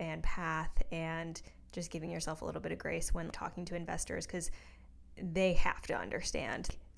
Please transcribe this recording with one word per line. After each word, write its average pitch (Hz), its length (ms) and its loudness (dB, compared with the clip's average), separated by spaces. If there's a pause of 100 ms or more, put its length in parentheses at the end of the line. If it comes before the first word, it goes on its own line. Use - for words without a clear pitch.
and 165 240 -4
path, 160 480 2 (180)
and 165 500 -4 (300)
just 170 220 -8
giving 165 180 -6
yourself 160 320 -4
a - 20 -8
little - 160 -4
bit 165 120 -4
of 175 60 -6
grace 165 360 0
when 170 160 0
talking - 360 -6
to 175 100 -6
investors, 170 500 -4
'cause 180 240 -4 (680)
they 185 360 2
have - 300 8
to - 140 -2
understand. - 800 -4 (220)